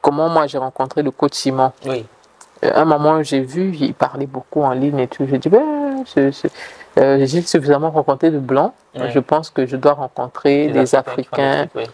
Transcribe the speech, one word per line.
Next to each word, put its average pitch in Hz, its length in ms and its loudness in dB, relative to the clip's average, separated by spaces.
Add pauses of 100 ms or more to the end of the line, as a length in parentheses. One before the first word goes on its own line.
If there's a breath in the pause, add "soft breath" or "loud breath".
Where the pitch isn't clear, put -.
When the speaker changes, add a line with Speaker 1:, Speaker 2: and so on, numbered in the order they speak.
Speaker 1:
Comment 151 280 0
moi 160 180 2
j'ai 139 100 -6
rencontré 131 460 -4
le 139 80 -2
coach 147 220 -2
Simon. 131 380 0 (140)
Speaker 2:
Oui. 127 200 -6 (600)
Speaker 1:
Euh, - 80 2
à - 80 4
un 156 40 4
moment, 156 360 4
j'ai 139 200 0
vu, 170 380 -4
il - 140 -2
parlait 139 320 -4
beaucoup 135 380 -4
en 135 80 2
ligne 139 280 0
et 123 80 0
tout. - 220 -6
J'ai 135 80 0
dit, 156 120 -2
ben, 277 580 0
c'est, - 240 2
c'est, - 180 -6 (500 loud breath)
euh, 139 240 4
j'ai 143 200 0
suffisamment 147 480 2
rencontré 151 400 2
de 147 80 -2
Blancs. 139 340 0 (220)
Speaker 2:
Ouais. 123 160 -6
Speaker 1:
Je 135 80 2
pense 156 320 -2
que 131 160 -2
je 131 80 -6
dois 139 180 2
rencontrer 143 760 -2
Speaker 2:
Des 139 100 0
Speaker 1:
des 131 160 2
Speaker 2:
Africains 131 80 2 (240)
qui - 20 -20
font 123 60 -8
Speaker 1:
Africains 139 260 0
Speaker 2:
des 147 80 -4
trucs, - 60 -16
oui. 117 180 -8